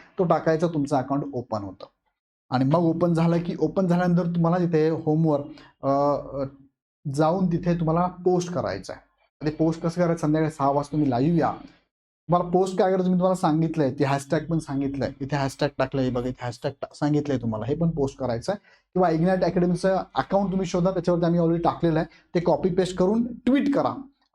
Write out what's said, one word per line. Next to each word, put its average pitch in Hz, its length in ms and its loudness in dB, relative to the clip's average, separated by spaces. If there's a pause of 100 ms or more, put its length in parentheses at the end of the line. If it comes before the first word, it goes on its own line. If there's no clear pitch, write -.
(180)
तो 185 60 2
टाकायचा, 160 420 2
तुमचं 151 300 -2
अकाउंट 139 360 -2
ओपन 113 300 -6
होतं. 95 240 -14 (640)
आणि 131 140 0
मग 139 100 2
ओपन 170 380 2
झालं 165 260 4
की, 170 200 -4
ओपन 156 280 0
झाल्यानंतर 175 400 2
तुम्हाला 170 320 2
तिथे 165 300 2
होमवर, 156 520 2 (420)
अ, 139 340 2 (260)
अ, - 20 -4 (680)
जाऊन 165 380 2
तिथे 170 220 0
तुम्हाला 170 320 0
पोस्ट 175 460 0
करायचं 101 400 -4
आहे. - 100 -18 (400)
आणि 151 80 -2
पोस्ट 160 300 0
कसं 170 200 -2
करायचं, 170 200 0
संध्याकाळी 156 300 2
सहा 139 200 0
वाजता 143 220 -2
तुम्ही 151 180 2
लाईव्ह 147 280 2
या. 131 140 2 (760)
तुम्हाला 175 220 2
पोस्ट 185 280 2
काय 190 100 4
करायचं 185 160 2
मी 185 80 2
तुम्हाला 185 220 2
सांगितलंय, 160 560 0
ते 147 140 -2
हॅशटॅग 139 360 -2 (100)
पण 165 80 0
सांगितलंय, 139 520 -4 (100)
इथे 143 160 -4
हॅशटॅग 139 320 -2 (100)
टाकलंय 131 320 -2
बघा, 123 180 -2
इथे 127 140 -10
हॅशटॅग 123 280 -6 (120)
टा-, - 120 -12
सांगितलंय 147 440 0
तुम्हाला, 110 300 -6
हे 143 60 -2
पण 165 160 0
पोस्ट 139 280 -4
करायचं 123 340 -4
आहे. - 140 -12 (280)
किंवा 180 160 4
Ignite 180 420 2
Academy-चं 180 460 0 (160)
अकाउंट 190 360 0
तुम्ही 190 160 -2
शोधा, 180 240 0
त्याच्यावरती 175 360 0
आम्ही 170 140 2
already 170 220 2
टाकलेलं 160 360 2
आहे, 160 100 -2 (260)
ते 175 60 0
कॉपी 170 280 2
पेस्ट 180 280 -2
करून 208 260 2
ट्वीट 262 520 0
करा 139 260 -2 (340)